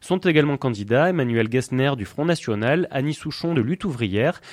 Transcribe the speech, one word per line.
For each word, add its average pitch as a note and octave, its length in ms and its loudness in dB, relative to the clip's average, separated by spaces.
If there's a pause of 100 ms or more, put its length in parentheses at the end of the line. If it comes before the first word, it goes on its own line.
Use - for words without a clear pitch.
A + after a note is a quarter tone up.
Sont F#3 180 0
également D3+ 380 2
candidats B2 540 2
Emmanuel A#2 400 2
Gessner C3 460 0
du G#2+ 80 -6
Front C#3+ 200 -4
National, C#3 640 0
Annie C#3 240 -2
Souchon E3 400 -4
de C#3+ 60 2
Lutte C#3 240 -2
ouvrière, A#2 560 0 (120)